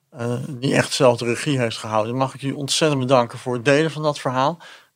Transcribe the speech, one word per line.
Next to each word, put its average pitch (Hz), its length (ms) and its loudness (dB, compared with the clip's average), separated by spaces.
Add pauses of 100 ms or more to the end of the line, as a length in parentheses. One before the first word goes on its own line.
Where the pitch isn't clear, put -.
(100)
eh, 120 260 -4 (120)
die 135 260 -4
echt 135 180 0
zelf 123 260 4
de 123 60 -6
regie 120 340 -2
heeft 117 180 -2
gehouden. 110 400 -2
Mag 131 180 -2
ik 131 60 -18
jullie 135 160 -6
ontzettend 147 440 0
bedanken 123 380 2
voor 123 160 -4
het 120 100 -6
delen 147 260 4
van 143 120 -8
dat 151 160 0
verhaal 135 400 0 (380)